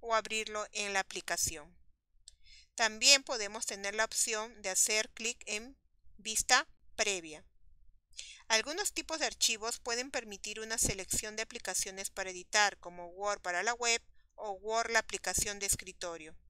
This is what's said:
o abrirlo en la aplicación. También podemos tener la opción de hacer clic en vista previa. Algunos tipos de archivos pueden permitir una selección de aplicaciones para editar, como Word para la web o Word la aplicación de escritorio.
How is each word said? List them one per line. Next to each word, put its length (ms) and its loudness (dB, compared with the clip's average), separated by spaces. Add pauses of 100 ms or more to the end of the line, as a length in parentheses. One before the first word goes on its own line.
o 160 2
abrirlo 560 -2
en 200 -4
la 60 2
aplicación. 800 -4 (960)
También 480 8
podemos 420 -4
tener 300 -4
la 100 4
opción 560 -2
de 100 -4
hacer 400 4
clic 360 -6
en 320 -8 (380)
vista 500 4 (300)
previa. 480 -2 (1040)
Algunos 440 2
tipos 280 -6
de 60 0
archivos 520 -2
pueden 320 -6
permitir 480 -8
una 200 -6
selección 580 -2
de 60 -4
aplicaciones 680 -6
para 200 -6
editar, 500 4
como 260 -12
Word 340 -2
para 220 -2
la 120 2
web 280 2 (320)
o 160 -8
Word 400 -2
la 80 8
aplicación 600 -2
de 60 -4
escritorio. 680 -6 (140)